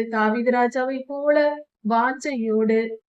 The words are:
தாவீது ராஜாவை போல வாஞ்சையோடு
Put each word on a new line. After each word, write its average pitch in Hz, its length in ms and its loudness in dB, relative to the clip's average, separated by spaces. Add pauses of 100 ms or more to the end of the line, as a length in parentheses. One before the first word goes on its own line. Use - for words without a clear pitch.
தாவீது 226 420 0
ராஜாவை 254 540 0
போல 285 320 0 (520)
வாஞ்சையோடு 220 880 0 (320)